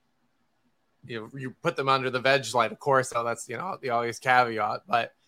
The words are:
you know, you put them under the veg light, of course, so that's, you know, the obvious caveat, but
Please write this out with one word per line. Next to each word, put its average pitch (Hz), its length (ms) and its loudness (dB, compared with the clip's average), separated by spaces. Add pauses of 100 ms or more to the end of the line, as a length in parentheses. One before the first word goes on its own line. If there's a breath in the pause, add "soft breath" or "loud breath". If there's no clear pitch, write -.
(1080)
you 117 140 -8
know, 120 180 -14
you 131 120 -10 (120)
put 170 140 -2
them 139 120 -2
under 131 220 2
the 123 100 -2
veg 131 340 2
light, 113 180 2
of 107 60 -16
course, 131 320 2
so 117 140 -2
that's, 117 240 -6
you 117 80 -8
know, 170 240 -8
the 131 100 -6
obvious 117 280 -2
caveat, 120 680 2
but 117 280 0 (140)